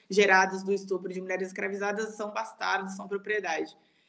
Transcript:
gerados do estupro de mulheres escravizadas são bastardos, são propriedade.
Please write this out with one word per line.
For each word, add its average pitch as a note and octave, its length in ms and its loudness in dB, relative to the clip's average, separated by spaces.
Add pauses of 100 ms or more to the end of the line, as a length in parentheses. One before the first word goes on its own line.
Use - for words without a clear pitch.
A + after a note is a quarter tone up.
(100)
gerados F#3+ 520 6
do G3 100 0
estupro F#3+ 380 -2
de F3+ 120 -8
mulheres F#3 260 -4
escravizadas G3+ 680 -4
são G#3 160 -6
bastardos, G3 640 -2
são G3 120 -10
propriedade. F#3+ 640 -4 (340)